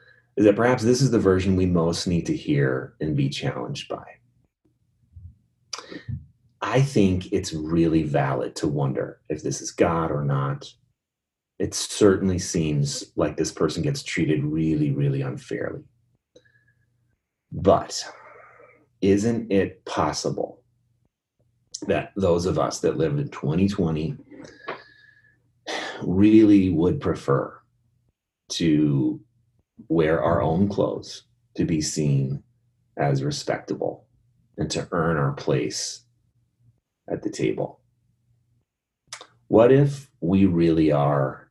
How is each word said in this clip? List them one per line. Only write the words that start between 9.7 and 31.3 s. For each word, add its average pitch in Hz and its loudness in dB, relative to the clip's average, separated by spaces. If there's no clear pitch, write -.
God 82 0
or 73 -4
not. 69 -4
It 92 -4
certainly 95 2
seems 76 -2
like 73 -2
this - -2
person 80 -2
gets 71 -4
treated - -2
really, 151 0
really 67 -2
unfairly. - -8
But - 0
isn't 101 2
it 95 0
possible - -4
that 85 -2
those 87 2
of 82 0
us - -2
that - 0
lived 143 0
in 139 -6
twenty - 0
twenty 80 -2
really 104 6
would 82 2
prefer - -2
to 76 0
wear 82 2
our 85 2
own 87 2
clothes, - -4